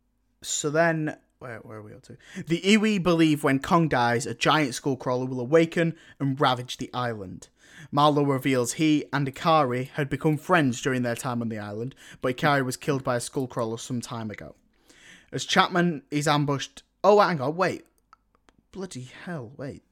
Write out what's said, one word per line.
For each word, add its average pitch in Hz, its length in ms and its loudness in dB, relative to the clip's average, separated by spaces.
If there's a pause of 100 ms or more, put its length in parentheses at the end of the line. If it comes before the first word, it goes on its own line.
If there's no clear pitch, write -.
(480)
so - 220 -4
then, 160 460 0 (220)
where, 117 200 -14
where 110 200 -16
are 107 40 -16
we 107 100 -18
up 113 100 -20
to? - 140 -20 (300)
The 170 140 -2
Iwi 208 420 4
believe 160 420 4
when 135 140 2
Kong 165 300 2
dies, 120 380 0
a - 80 -6
giant 147 400 2
skull 135 220 -4
crawler 127 300 -4
will 131 140 -6
awaken 165 560 2 (240)
and 139 200 0
ravage 127 380 0
the 127 160 -10
island. 110 540 -8 (440)
Marlowe 147 320 4
reveals 131 500 0
he 156 380 2
and 139 200 0
Ikari 135 580 0
had 143 180 -4
become 156 280 0
friends 143 460 2
during 127 200 0
their 120 120 -2
time 120 280 -6
on 113 60 -4
the 110 100 -6
island, 104 360 -8 (260)
but 127 160 -2
Ikari 143 280 2
was 127 120 -6
killed 139 280 -4
by 123 120 -2
a 120 40 -2
skull 135 260 -6
crawler 113 320 -6
some 120 220 -6
time 113 300 -10
ago. - 240 -14 (800)
As 135 120 -6
Chapman 175 680 2
is 147 160 -2
ambushed, 143 560 0 (220)
oh, 208 160 8
hang 175 200 2
on, 143 160 -2
wait. 185 280 -2 (880)
Bloody 127 360 -12 (160)
hell, 135 320 -10
wait, 131 360 -12